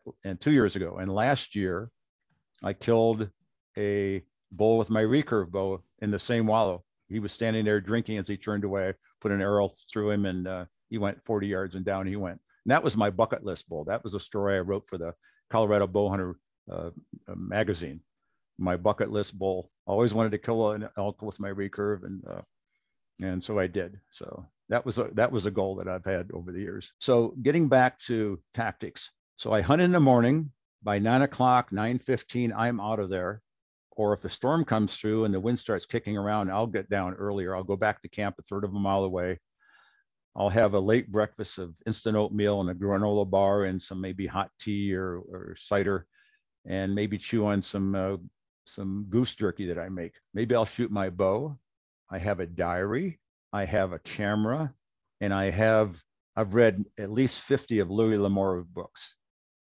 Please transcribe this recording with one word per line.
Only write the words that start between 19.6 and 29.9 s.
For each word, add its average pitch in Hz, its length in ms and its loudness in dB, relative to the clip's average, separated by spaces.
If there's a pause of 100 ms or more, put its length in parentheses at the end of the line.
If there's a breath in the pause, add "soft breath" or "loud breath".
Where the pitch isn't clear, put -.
Always 107 280 2
wanted 110 180 2
to 104 80 -4
kill 113 320 0
an 107 260 -6
elk 101 240 -4
with 104 180 -10
my 98 120 -8
recurve, 98 520 -4
and, 95 240 -10
uh, 50 140 -10 (800)
and 92 200 -4
so 104 160 -4
I 92 100 2
did. 92 320 -6 (100)
So - 380 -16 (200)
that 120 160 0
was 117 140 -4
a, 120 160 -2
that 117 180 4
was 104 140 -2
a 104 60 0
goal 95 240 0
that 92 120 -8
I've 92 160 -6
had 92 300 -2
over 87 180 -10
the 87 80 -8
years. 98 400 -10
So 117 420 4
getting 147 280 4
back 127 300 6
to 107 420 -2 (120)
tactics. - 580 -6 (260)
So - 160 -2
I 107 80 4
hunt 147 220 4
in 180 80 6